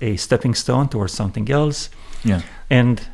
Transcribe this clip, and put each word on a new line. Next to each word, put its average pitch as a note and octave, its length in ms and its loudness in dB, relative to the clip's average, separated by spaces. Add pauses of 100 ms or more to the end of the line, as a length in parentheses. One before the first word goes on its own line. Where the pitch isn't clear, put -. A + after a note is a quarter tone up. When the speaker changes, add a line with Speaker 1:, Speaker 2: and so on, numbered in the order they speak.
Speaker 1:
a A2 160 -2
stepping A#2+ 380 2
stone C3 340 0
towards G2+ 240 -2
something G#2+ 360 -2
else?" D3 400 0 (360)
Speaker 2:
Yeah. F#2+ 160 2 (280)
Speaker 1:
And B2 300 6 (140)